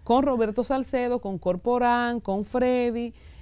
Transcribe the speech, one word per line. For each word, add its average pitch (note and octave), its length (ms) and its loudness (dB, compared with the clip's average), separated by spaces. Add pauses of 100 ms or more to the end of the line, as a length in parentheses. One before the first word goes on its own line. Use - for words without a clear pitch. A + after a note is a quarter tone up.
con B3 200 4
Roberto A#3+ 400 0
Salcedo, B3 580 -2
con F#3+ 180 -6
Corporán, A#3+ 840 0
con G3 240 -2
Freddy, A#3+ 680 0 (300)